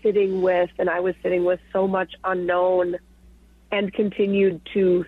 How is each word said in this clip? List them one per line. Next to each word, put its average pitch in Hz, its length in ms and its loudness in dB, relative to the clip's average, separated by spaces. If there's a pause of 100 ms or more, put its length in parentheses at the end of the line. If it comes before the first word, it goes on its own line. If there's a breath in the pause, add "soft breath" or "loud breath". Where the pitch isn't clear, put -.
sitting 196 400 0
with, 180 280 2 (100)
and 180 100 0
I 175 120 -2
was 185 200 -2
sitting 180 220 -2
with 175 160 0 (140)
so 190 140 0
much 185 260 -4 (100)
unknown 180 720 0 (760)
and 202 220 -2
continued 196 720 0 (120)
to 180 340 2